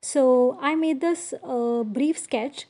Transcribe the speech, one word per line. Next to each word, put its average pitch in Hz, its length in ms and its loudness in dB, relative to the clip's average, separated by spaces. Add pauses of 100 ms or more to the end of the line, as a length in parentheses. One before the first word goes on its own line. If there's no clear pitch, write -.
So 254 580 4
I 285 140 0
made 320 260 0
this, 339 320 -2 (100)
uh, 240 400 -2
brief 269 360 0
sketch - 520 -6